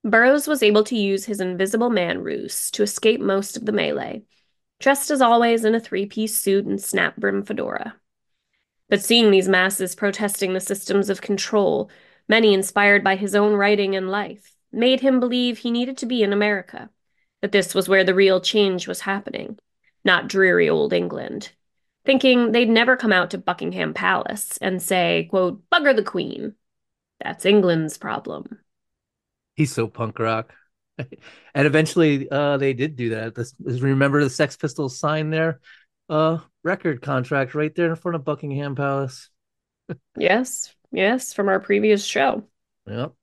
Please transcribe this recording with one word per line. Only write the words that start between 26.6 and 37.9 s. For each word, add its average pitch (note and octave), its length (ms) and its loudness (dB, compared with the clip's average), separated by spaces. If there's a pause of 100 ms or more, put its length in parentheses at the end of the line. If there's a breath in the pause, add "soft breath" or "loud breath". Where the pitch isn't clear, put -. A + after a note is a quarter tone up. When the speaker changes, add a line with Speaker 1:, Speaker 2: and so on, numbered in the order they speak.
Speaker 1:
That's - 260 -10
England's F3 520 2
problem." - 640 -10 (960)
Speaker 2:
He's C#3+ 160 0
so A2+ 160 -4
punk A2 320 -8
rock. A2+ 340 -4 (440)
<laughs> C3+ 80 -10 (480 loud breath)
And C#3+ 120 2
eventually, D3 640 2
uh, C#3+ 280 0
they C#3 160 0
did C#3+ 220 -4
do A#2+ 140 -4
that. A2+ 260 -8
This, B2 240 -10
remember C#3 640 0
the C3+ 60 0
Sex C#3+ 280 -2
Pistols C#3+ 420 -6
signed D#3 320 -2
their, D#3+ 300 -2 (480 soft breath)
uh, D#3+ 300 0 (240)
record E3 380 -4
contract C3+ 540 -2
right D3+ 180 -2
there E3+ 160 0
in E3 60 -2